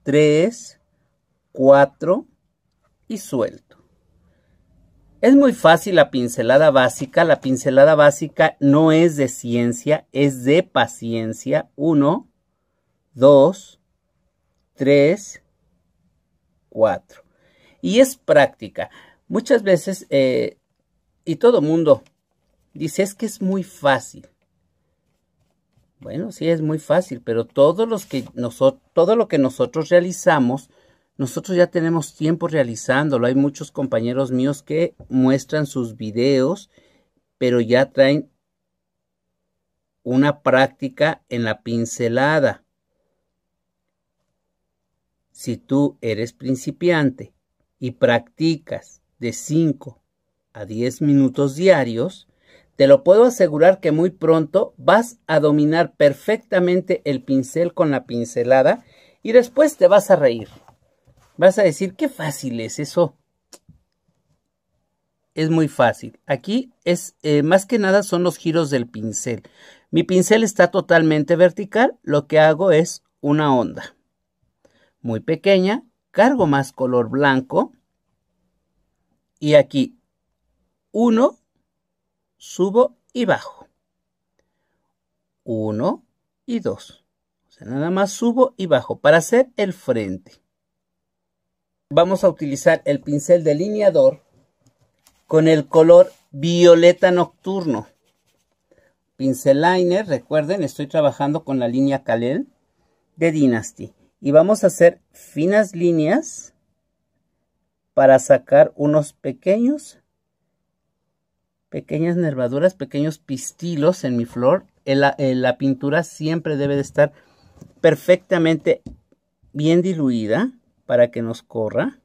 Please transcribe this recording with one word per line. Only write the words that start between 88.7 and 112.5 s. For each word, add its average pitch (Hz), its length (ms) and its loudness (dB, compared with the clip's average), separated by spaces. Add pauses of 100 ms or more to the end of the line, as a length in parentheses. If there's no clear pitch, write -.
para 151 180 2
hacer 240 380 0
el 196 180 -4
frente. - 680 -8 (1500)
Vamos 180 360 0
a 185 40 6
utilizar 165 540 -2
el 143 160 -4
pincel 156 460 0
delineador 180 760 0 (1040)
con 156 220 2
el 151 200 2
color 170 440 6 (200)
violeta 170 800 4
nocturno. 175 760 -4 (1300)
Pincel 135 460 0
liner, 180 440 0
recuerden, 156 580 -4
estoy 147 240 -8
trabajando 147 580 -2
con 135 140 -6
la 123 100 -2
línea 135 340 -2
Kalel 135 460 -4 (680)
de 160 160 -2
Dynasty. 123 640 -2 (260)
Y 143 120 -4
vamos 180 340 4
a - 20 4
hacer 170 320 2 (120)
finas 190 640 -4
líneas 170 800 -2 (1400)
para 135 260 4
sacar - 560 2
unos 147 380 -2
pequeños, 220 840 -4 (1700)
pequeñas 160 480 -4
nervaduras, 143 560 -2